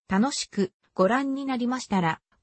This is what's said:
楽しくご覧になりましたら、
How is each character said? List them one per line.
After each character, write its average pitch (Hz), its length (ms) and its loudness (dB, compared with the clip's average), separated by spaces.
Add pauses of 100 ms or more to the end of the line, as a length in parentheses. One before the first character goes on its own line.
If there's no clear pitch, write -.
楽 214 260 2
し - 160 -8
く 196 220 -2 (220)
ご 185 140 4
覧 269 260 0
に 277 120 -6
な 269 100 -2
り 240 100 -2
ま 247 140 -2
し - 80 -12
た 190 140 2
ら、 160 180 0 (240)